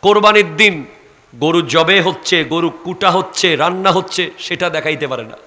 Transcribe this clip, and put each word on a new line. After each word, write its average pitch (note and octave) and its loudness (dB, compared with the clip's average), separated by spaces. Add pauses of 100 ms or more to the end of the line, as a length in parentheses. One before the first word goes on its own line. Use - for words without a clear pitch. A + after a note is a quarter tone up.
কোরবানির G#3 4
দিন E3+ 0 (480)
গরু D#3+ 0
জবে E3 2
হচ্ছে, E3 0
গরু E3 -2
কুটা F3+ -2
হচ্ছে, F3+ 0
রান্না F#3 0
হচ্ছে, F#3 -2
সেটা F3 -6
দেখাইতে D#3 -4
পারে B2 -6
না। A2+ -18 (100)